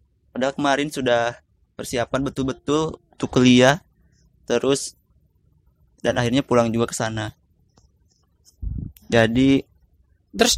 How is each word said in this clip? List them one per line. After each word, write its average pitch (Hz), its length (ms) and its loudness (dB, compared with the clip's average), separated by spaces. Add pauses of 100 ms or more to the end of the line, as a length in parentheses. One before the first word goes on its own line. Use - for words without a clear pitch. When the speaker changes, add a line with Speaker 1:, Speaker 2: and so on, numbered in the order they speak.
(320)
Speaker 1:
Padahal 131 240 -4
kemarin 143 320 0
sudah 120 500 -2 (380)
persiapan 117 520 -4
betul-betul 143 720 -4 (120)
untuk - 200 -6
kuliah, 127 480 4 (680)
terus, 127 480 -2 (1080)
dan 117 160 -2
akhirnya 123 240 -2
pulang 117 260 2
juga 117 220 -2
ke - 40 -8
sana. 110 360 -6 (1800)
Jadi 123 540 2 (720)
Speaker 2:
Terus - 220 2